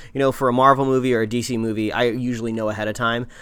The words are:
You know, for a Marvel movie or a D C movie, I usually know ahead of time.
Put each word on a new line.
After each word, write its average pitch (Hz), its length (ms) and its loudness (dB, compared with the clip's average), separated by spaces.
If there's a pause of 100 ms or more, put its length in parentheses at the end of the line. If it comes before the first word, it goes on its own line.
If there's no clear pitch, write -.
(140)
You 135 60 -4
know, 135 140 2
for 131 160 0
a 120 40 2
Marvel 131 300 6
movie 131 300 2
or 113 80 2
a 110 60 0
D 120 140 -2
C 120 140 -4
movie, 110 380 -2
I 120 160 2
usually 117 420 -4
know 110 160 -2
ahead 107 220 -4
of 107 60 -4
time. 120 300 -2 (160)